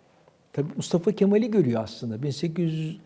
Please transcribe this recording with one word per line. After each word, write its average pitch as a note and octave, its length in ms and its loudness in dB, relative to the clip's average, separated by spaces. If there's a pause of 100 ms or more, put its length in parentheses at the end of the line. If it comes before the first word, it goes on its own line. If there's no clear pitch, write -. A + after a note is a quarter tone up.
(520)
tabii C#3+ 240 -4
Mustafa - 360 0
Kemal'i G#3 380 4
görüyor B2+ 320 4
aslında. A2+ 400 -8
Bin D3 80 -2
sekiz E3 420 -2
yüz D#3 340 -6